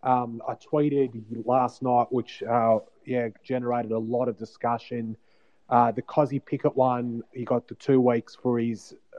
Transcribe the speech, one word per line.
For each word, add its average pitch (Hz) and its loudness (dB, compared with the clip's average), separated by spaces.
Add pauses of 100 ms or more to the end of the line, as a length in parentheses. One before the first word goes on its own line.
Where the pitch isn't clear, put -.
Um, 123 -2
I 120 -6
tweeted 139 0 (220)
last 127 0
night, 123 4
which, - -4
uh, 113 4 (260)
yeah, 120 -2 (120)
generated 120 -2
a 113 0
lot 120 -2
of 113 -4
discussion. 117 -6 (540)
Uh, 120 4
the 123 -6
Cozzy 139 -2
Pickett 147 -2
one, 123 0
he 123 -8
got 120 -2
the - -12
two 131 4
weeks 120 0
for 120 -2
his 117 -6 (260)